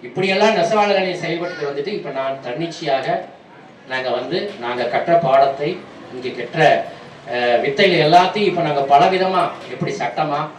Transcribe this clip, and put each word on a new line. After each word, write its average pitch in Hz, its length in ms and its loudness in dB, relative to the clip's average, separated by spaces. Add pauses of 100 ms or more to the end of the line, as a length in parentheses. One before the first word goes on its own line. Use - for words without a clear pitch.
இப்படியெல்லாம் 196 520 2
நெசவாளர் 202 420 2
அணி 180 200 0
செயல்பட்டு 165 500 -6
வந்துட்டு 139 200 -6
இப்ப 180 240 -8
நான் 135 320 -6
தன்னிச்சையாக 151 800 -4 (640)
நாங்க 131 220 -4
வந்து 170 400 -4 (100)
நாங்க - 240 -4
கற்ற 143 300 0
பாடத்தை 139 800 2 (220)
இங்க 123 280 -8
கற்ற, 151 420 2 (480)
அஹ், 123 280 2
வித்தைகள் 175 500 2
எல்லாத்தையும் 175 260 6
இப்ப 180 260 0
நாங்க 143 360 4
பலவிதமா 185 500 2 (220)
எப்படி - 220 -6
சட்டமா 147 540 -4 (120)